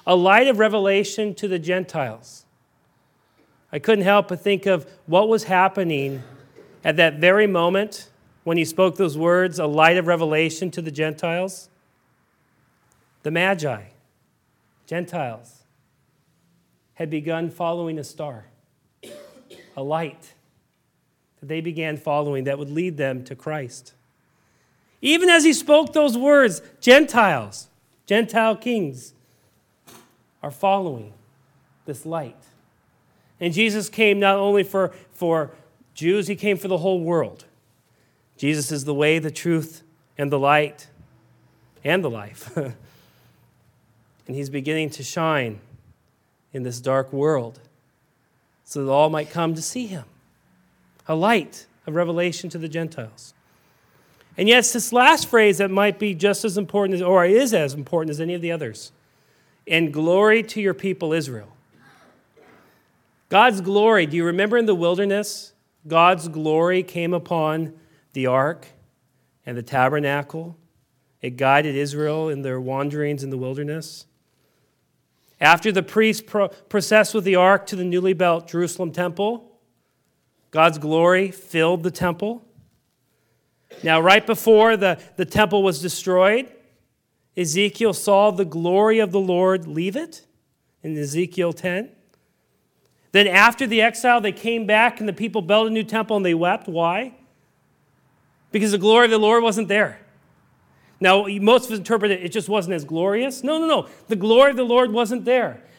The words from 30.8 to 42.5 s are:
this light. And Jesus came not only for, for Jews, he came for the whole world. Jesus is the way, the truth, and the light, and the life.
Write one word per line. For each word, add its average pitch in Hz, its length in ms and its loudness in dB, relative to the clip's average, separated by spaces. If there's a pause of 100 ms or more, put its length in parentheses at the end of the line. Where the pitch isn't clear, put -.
this 143 180 -14
light. 160 380 -10 (1000)
And 175 140 -4
Jesus 208 360 0
came 208 300 2
not 196 180 2
only 202 260 2
for, 190 280 -2 (200)
for 165 400 -4 (420)
Jews, 175 340 -2
he 196 80 -6
came 202 220 -2
for 202 100 -10
the 185 120 -2
whole 185 220 -2
world. 160 440 -4 (920)
Jesus 147 340 -4
is 139 140 -8
the 147 100 -6
way, 151 240 2
the 156 100 -6
truth, 160 540 -6 (340)
and 143 140 -6
the 143 80 0
light, 147 480 0 (960)
and 175 200 0
the 147 60 -4
life. 104 480 -12